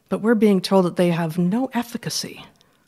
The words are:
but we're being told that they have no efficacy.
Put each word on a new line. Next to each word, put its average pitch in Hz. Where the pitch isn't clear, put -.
but 185
we're 226
being 202
told 185
that -
they 175
have 165
no 214
efficacy. -